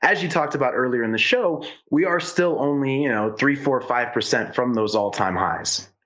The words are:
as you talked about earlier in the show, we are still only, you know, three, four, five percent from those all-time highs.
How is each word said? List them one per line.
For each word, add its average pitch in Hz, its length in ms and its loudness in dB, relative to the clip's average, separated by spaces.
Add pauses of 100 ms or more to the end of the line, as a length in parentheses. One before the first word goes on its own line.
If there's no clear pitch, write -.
as 170 180 2
you 175 80 -2
talked 151 240 -2
about 135 220 0
earlier 127 260 0
in 110 100 0
the 110 60 0
show, 185 480 0 (240)
we 156 160 2
are 175 140 0
still 170 400 0
only, 139 420 0
you 143 80 0
know, 107 300 0
three, 143 160 2
four, 139 260 0
five 120 320 -2
percent 113 400 -2
from 123 220 0
those 107 180 0
all-time 101 420 0
highs. 82 540 -2 (160)